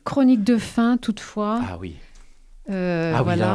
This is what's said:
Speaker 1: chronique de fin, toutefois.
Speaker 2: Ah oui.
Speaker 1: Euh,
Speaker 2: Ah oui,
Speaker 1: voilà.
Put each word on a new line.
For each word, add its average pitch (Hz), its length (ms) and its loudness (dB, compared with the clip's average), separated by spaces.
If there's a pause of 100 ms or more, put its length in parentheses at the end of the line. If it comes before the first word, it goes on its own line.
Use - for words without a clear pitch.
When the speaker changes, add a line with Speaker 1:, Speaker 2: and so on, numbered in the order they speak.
Speaker 1:
chronique 254 400 4
de 240 120 4
fin, 233 420 0
toutefois. 214 680 -4
Speaker 2:
Ah 92 160 -8
oui. 82 160 -10 (720)
Speaker 1:
Euh, 175 420 -2
Speaker 2:
Ah - 60 2
oui, - 60 2
Speaker 1:
voilà. 175 120 0 (180)